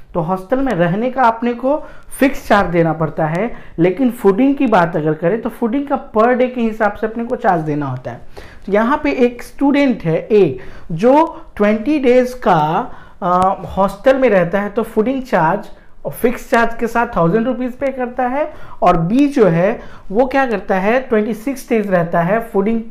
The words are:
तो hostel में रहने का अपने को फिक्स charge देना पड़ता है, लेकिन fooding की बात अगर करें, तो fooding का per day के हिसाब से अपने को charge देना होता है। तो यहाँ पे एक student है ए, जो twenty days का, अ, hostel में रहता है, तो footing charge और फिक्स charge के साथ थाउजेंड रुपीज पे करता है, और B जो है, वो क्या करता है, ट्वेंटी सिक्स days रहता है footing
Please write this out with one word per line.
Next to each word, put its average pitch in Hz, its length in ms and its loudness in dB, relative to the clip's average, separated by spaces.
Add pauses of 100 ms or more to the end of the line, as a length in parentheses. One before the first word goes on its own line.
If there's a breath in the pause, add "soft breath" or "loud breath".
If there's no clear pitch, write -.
(140 soft breath)
तो 180 60 -2
hostel 190 400 -2
में 262 140 0
रहने 185 380 0
का 262 100 -2
अपने 233 320 2
को 262 300 -2 (360 loud breath)
फिक्स - 280 2
charge 202 220 4
देना 165 240 2
पड़ता 156 320 -2
है, 180 300 -2 (240 loud breath)
लेकिन 185 320 2
fooding 233 440 2
की 269 120 0
बात 175 280 2
अगर 156 180 0
करें, 175 280 -2
तो 233 80 -4
fooding 247 380 -4
का 247 240 -4
per 220 160 4
day 247 280 0
के 247 60 -2
हिसाब 214 320 0
से 220 140 -6
अपने 233 180 -6
को 247 100 -4
charge 185 260 0
देना 147 240 -4
होता 131 260 -8
है। 117 100 -14 (440 loud breath)
तो 190 60 -8
यहाँ 233 320 2
पे 285 80 0
एक 247 320 0
student 277 600 0
है 165 140 0
ए, 190 420 2 (320 loud breath)
जो 262 540 2 (100)
twenty 220 440 0
days 254 340 4
का, 175 580 0 (320 loud breath)
अ, 185 400 2 (140)
hostel 196 400 2
में 262 120 4
रहता 190 320 2
है, 208 80 -4
तो 220 140 -2
footing 233 400 0
charge 185 460 0 (360 soft breath)
और 175 60 -8
फिक्स - 400 -2
charge 233 220 2
के 233 140 -4
साथ 233 280 0
थाउजेंड 196 320 2
रुपीज 247 300 -4
पे 277 100 -2
करता 254 400 -4
है, 277 260 -4 (280 loud breath)
और 180 160 4
B 220 300 2
जो 233 200 4
है, 175 340 2 (300 loud breath)
वो 233 140 2
क्या 269 200 0
करता 208 300 -2
है, 214 260 2
ट्वेंटी 214 320 0
सिक्स - 360 -8
days 220 180 0
रहता 175 340 0
है 190 180 0
footing 220 520 -2